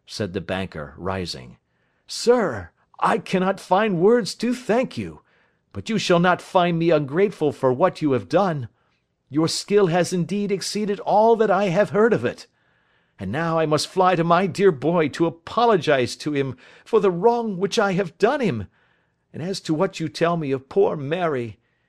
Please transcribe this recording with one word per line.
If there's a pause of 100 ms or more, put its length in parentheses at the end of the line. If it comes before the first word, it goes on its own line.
said
the
banker,
rising. (500)
"Sir, (280)
I
cannot
find
words
to
thank
you, (520)
but
you
shall
not
find
me
ungrateful
for
what
you
have
done. (600)
Your
skill
has
indeed
exceeded
all
that
I
have
heard
of
it. (680)
And
now
I
must
fly
to
my
dear
boy
to
apologize
to
him (280)
for
the
wrong
which
I
have
done
him. (680)
And
as
to
what
you
tell
me
of
poor
Mary, (280)